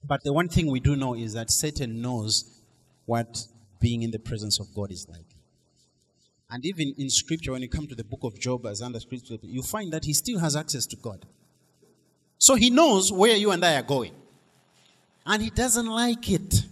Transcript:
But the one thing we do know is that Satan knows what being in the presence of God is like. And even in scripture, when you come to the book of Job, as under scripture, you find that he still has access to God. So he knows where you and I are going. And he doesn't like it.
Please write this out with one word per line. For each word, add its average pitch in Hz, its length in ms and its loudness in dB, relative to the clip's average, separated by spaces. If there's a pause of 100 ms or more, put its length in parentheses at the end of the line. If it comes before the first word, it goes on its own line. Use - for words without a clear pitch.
But 143 220 -2
the 143 80 0
one 170 160 2
thing 165 240 2
we 131 80 0
do 139 160 4
know 131 180 -2
is 113 200 -6
that 113 180 -4
Satan 135 500 -2
knows 113 600 -4 (420)
what 117 420 -4 (340)
being 117 220 0
in 113 80 -2
the 110 80 -6
presence 104 400 -4
of 92 160 -8
God 101 160 -6
is 92 180 -14
like. 82 280 -20 (1120)
And 123 160 -8
even 160 320 -4
in 135 120 -4
scripture, 160 420 -2
when 127 100 -6
you 123 60 -10
come 151 180 -6
to 131 80 -14
the 117 80 -10
book 113 220 -12
of 101 160 -8
Job, 123 260 -4
as 104 160 -8
under 123 160 -8
scripture, 120 420 -12
you 120 220 -8
find 196 300 -6
that 156 120 -4
he 151 80 -4
still 202 280 -2
has 151 160 0
access 139 300 -4
to - 100 -14
God. 98 280 -12 (1120)
So 269 180 8
he 240 140 6
knows 226 420 6
where 214 240 6
you 202 160 2
and 175 120 2
I 165 120 6
are 123 60 0
going. 117 300 -2 (1120)
And 208 160 0
he 220 100 -4
doesn't 240 360 0
like 233 420 0
it. 196 440 2